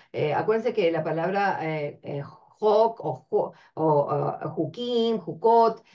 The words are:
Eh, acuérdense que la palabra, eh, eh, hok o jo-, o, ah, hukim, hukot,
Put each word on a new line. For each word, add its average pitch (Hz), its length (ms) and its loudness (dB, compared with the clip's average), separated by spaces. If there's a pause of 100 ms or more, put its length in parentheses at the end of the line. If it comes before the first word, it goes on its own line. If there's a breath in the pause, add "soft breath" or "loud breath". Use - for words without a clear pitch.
(120)
Eh, 147 220 -2
acuérdense 220 400 0
que 175 180 2
la 160 140 -2
palabra, 185 560 -2
eh, 156 420 -6
eh, 143 180 -8
hok - 800 0
o 156 300 -8
jo-, - 240 -2 (220 loud breath)
o, 151 340 2
ah, 143 480 -4
hukim, 226 680 -2
hukot, 226 680 2